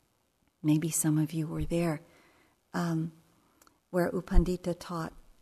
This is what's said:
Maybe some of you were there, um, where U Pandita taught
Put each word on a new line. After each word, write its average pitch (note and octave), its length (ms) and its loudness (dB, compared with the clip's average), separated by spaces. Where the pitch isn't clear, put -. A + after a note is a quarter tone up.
Maybe D#3 300 2
some D#3 280 2
of D3+ 140 0
you D#3+ 140 -4
were D#3+ 180 -6
there, E3+ 380 -2
um, E3 380 -2
where F3 220 0
U F3+ 100 -4
Pandita F3 540 2
taught E3+ 360 -10